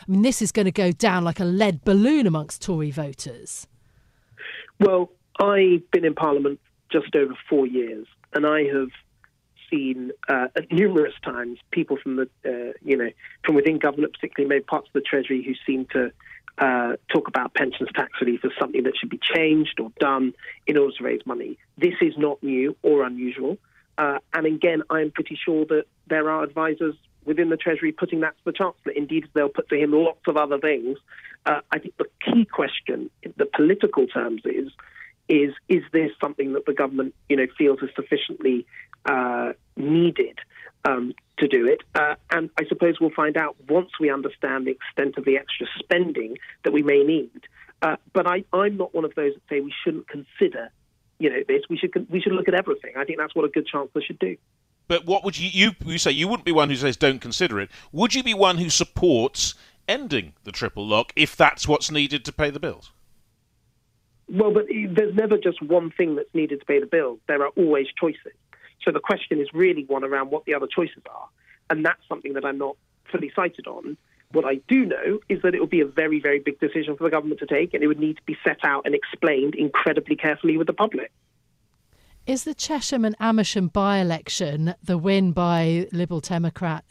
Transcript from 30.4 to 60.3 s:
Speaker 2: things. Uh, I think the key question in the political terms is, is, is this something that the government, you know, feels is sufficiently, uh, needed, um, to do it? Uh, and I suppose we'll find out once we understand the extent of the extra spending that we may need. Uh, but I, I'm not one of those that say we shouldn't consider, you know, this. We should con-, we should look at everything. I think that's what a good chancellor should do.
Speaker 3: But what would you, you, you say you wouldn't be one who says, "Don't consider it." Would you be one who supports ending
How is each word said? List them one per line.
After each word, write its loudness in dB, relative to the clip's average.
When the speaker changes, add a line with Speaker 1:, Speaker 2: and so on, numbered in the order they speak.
Speaker 2:
things. -2
Uh, 0
I -2
think -16
the -2
key 4
question -4
in -12
the 2
political 4
terms -4
is, -4
is, 4
is 4
this 2
something -2
that -4
the 0
government, -2
you 4
know, 2
feels 4
is -4
sufficiently, -2
uh, -2
needed, 2
um, -2
to 2
do 4
it? 2
Uh, 0
and -2
I -2
suppose 2
we'll 4
find 0
out -2
once 2
we 2
understand -4
the -2
extent -4
of -6
the 4
extra -6
spending -2
that 0
we 4
may 6
need. 0
Uh, 0
but 2
I, 0
I'm 2
not -6
one -2
of -4
those 0
that -16
say -2
we -6
shouldn't -4
consider, -4
you 2
know, -2
this. 2
We -4
should -4
con-, -4
we -2
should 0
look 0
at 4
everything. -2
I -4
think -8
that's -6
what 0
a 0
good -2
chancellor -6
should -10
do. -4
Speaker 3:
But -2
what 0
would -6
you, -6
you, 4
you -4
say 0
you 0
wouldn't -4
be 0
one 4
who 0
says, -2
"Don't 2
consider -2
it." -6
Would 0
you -2
be 0
one 4
who -2
supports 0
ending -4